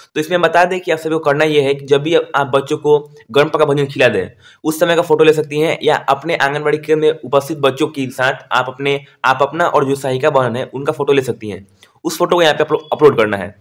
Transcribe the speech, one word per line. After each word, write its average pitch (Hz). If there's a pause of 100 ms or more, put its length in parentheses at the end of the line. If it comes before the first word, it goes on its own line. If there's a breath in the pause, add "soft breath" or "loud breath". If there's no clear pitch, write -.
(160 loud breath)
तो 151
इसमें 170
बता 175
दें 185
कि 180
आप 160
सभी 160
को 160
करना 147
ये 151
है 139
कि 139
जब 139
भी 160
आप 139
बच्चों 135
को 147 (340 loud breath)
गर्म 143
पका 151
भोजन 143
खिला 135
दें, 98 (360 soft breath)
उस 156
समय 170
का 165
फोटो 156
ले 156
सकती 147
हैं, 160
या 147 (140)
अपने 147
आंगनबाड़ी 147
केंद्र 151
में 156
उपस्थित 139
बच्चों 139
के 135
साथ -
आप 123
अपने, 139 (260 soft breath)
आप 127
अपना 156
और 143
जो 139
सहायिका 135
बहन 127
है 131
उनका 143
फोटो 143
ले 135
सकती 110
हैं। 98 (400 soft breath)
उस 170
फोटो -
को 175
यहाँ 156
पे 147
अपलो-, 151 (100)
अपलोड 139
करना 107
है। 95 (120)